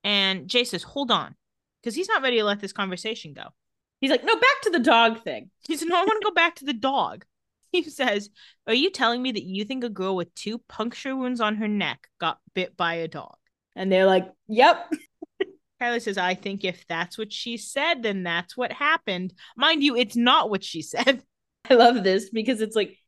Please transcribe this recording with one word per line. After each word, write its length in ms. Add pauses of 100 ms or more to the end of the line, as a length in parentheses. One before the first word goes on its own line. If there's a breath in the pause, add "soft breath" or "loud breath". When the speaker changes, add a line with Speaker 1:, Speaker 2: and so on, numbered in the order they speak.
Speaker 1:
And 460
Jay 160
says, 180
"Hold 300
on," 240 (460)
'cause 120
he's 140
not 140
ready 160
to 60
let 160
this 120
conversation 640
go. 100 (560)
Speaker 2:
He's 100
like, 140
"No, 100
back 300
to 60
the 100
dog 420
thing." 280 (160)
Speaker 1:
He 100
said, 120
"No, 80
I 80
wanna 200
go 80
back 240
to 80
the 100
dog." 560
<laughs> 420
He 120
says, 460 (360 soft breath)
"Are 80
you 160
telling 320
me 100
that 120
you 200
think 200
a 60
girl 260
with 180
two 240
puncture 560
wounds 260
on 160
her 120
neck 400 (100)
got 220 (120)
bit 240
by 180
a 140
dog?" 280 (400)
Speaker 2:
And 160
they're 140
like, 220 (200)
"Yep." 440
<laughs> 880
Speaker 1:
Tyler 200
says, 160
"I 180
think 300
if 240
that's 300
what 140
she 260
said, 440
then 200
that's 340
what 160
happened." 640 (220 soft breath)
Mind 260
you, 140
it's 200
not 320
what 160
she 160
said. 420 (220)
<laughs> 260
Speaker 2:
I 40
love 280
this 280
because 320
it's 140
like 200 (120)